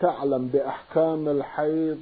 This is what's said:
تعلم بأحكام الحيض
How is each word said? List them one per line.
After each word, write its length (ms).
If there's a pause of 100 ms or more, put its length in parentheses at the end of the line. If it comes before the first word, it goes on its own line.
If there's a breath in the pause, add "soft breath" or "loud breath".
تعلم 460
بأحكام 840
الحيض 720